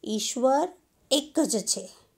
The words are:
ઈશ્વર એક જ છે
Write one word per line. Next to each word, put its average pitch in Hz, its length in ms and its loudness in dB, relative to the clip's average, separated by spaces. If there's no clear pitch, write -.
ઈશ્વર 262 640 0
એક 294 280 0
જ 226 240 2
છે - 260 -4